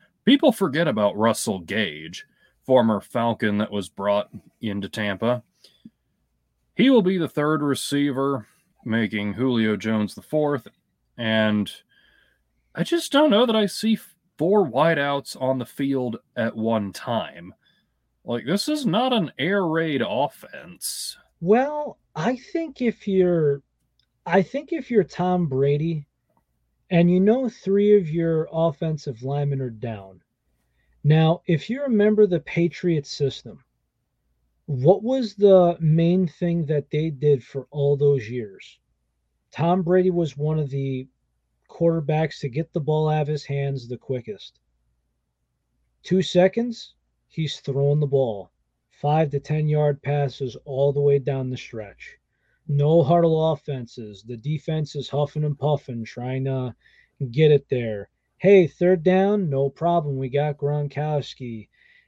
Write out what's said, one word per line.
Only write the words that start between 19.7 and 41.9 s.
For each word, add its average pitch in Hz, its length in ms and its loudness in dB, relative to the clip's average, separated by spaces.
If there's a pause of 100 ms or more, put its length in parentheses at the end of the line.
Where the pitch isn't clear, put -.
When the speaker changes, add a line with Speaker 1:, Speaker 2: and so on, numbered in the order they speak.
Speaker 1:
offense. - 1120 -8 (220)
Speaker 2:
Well, 269 580 0 (180)
I 208 200 -2
think 330 460 -8
if 233 260 -4
you're, 175 540 2 (640)
I 180 160 2
think 285 320 -6
if 285 160 -6
you're 220 140 4
Tom 180 440 0
Brady 143 600 0 (800)
and 175 200 4
you 180 100 4
know 233 280 2
three 208 500 4
of 170 120 2
your 160 420 0
offensive 156 720 -2
linemen 143 380 -2
are 127 80 -6
down. 104 520 -10 (840)
Now, 160 420 4
if 165 220 0
you 269 140 -4
remember 214 420 4
the 175 160 0
Patriots 170 680 -2
system, - 520 -6 (1000)
what 151 380 4
was 247 320 -2
the 185 460 6
main 165 440 4
thing 170 420 -2
that 147 220 -2
they 156 200 -2
did 143 340 2
for - 260 -10
all 143 280 0
those 139 320 2
years? 107 500 -10 (720)
Tom 175 320 0
Brady 185 260 4
was 170 280 -2
one 151 200 -2
of 147 120 -2
the 135 360 -4 (640)
quarterbacks 160 680 0